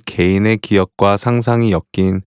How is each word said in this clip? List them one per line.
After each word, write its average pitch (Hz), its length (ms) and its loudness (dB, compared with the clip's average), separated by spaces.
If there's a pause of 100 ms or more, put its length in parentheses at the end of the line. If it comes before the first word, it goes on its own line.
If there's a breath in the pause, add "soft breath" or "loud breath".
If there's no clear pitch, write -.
개인의 98 520 0
기억과 101 600 0
상상이 120 540 0
엮인 95 580 -2